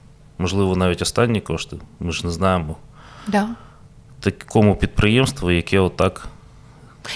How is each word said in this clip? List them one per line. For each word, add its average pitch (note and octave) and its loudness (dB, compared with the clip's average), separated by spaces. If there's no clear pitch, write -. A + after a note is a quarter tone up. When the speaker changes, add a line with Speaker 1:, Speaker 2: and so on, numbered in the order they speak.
Speaker 1:
можливо, F#2 0
навіть F2+ 0
останні A#2 0
кошти, - -6
ми E2+ -4
ж E2 -6
не E2+ -2
знаємо, E2+ -2
Speaker 2:
Да. G3+ 0
Speaker 1:
такому G2+ 2
підприємству, G#2+ 2
яке F2 2
отак. - 0